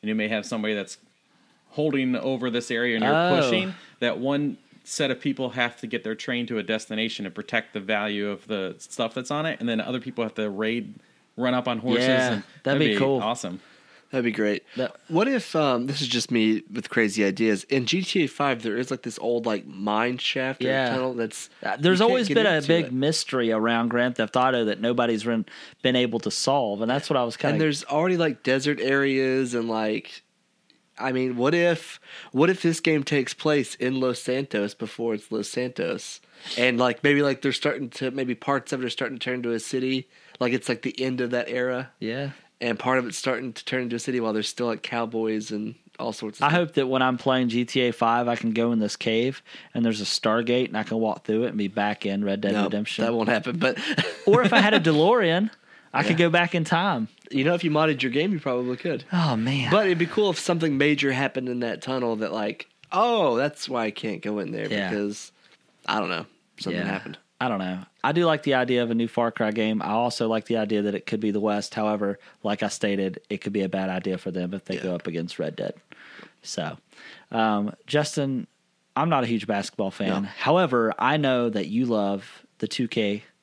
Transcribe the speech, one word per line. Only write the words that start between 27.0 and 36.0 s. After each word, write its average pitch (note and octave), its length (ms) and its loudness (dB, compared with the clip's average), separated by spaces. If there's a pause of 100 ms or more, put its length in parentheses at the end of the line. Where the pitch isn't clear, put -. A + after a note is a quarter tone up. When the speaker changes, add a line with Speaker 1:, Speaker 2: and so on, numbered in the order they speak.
Speaker 2:
what D3 80 2
I B2 80 4
was A#2 140 -6
kinda D3 140 2
Speaker 3:
And D3+ 100 2
there's D3 220 0
already, E3+ 340 0
like, D#3 240 0
desert C3+ 400 2
areas C3 720 2
and, A#2 160 0
like, A2 520 -2 (760)
I C3 120 -2
mean, B2+ 280 0
what C3+ 160 4
if, E3+ 440 2 (340)
what D#3 180 6
if F#3 100 0
this E3 200 2
game D#3 220 2
takes C#3 300 0
place D3 440 0
in C3 220 -2
Los B2+ 220 0
Santos B2+ 540 -2
before A#2 400 -4
it's G#2+ 180 -8
Los G#2 160 -4
Santos? - 720 -6 (380)